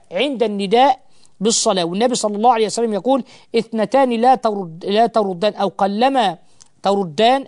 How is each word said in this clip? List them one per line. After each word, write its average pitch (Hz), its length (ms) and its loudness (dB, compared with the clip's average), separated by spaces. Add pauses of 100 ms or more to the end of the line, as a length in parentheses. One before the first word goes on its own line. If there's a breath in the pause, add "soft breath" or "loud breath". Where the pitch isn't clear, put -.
(120)
عند 240 300 -2
النداء 214 560 2 (420 soft breath)
بالصلاة. 190 440 0
والنبي 208 300 -2
صلى 208 220 -4
الله 233 160 4
عليه 220 140 0
وسلم 226 280 -4
يقول: 240 300 0 (320 loud breath)
"اثنتان 226 540 0
لا 240 240 2
ترد-، 196 500 -6
لا 208 220 2
تردان"، 208 480 -2
أو 196 140 -2
قلما 208 680 0 (440 soft breath)
تردان، 202 640 0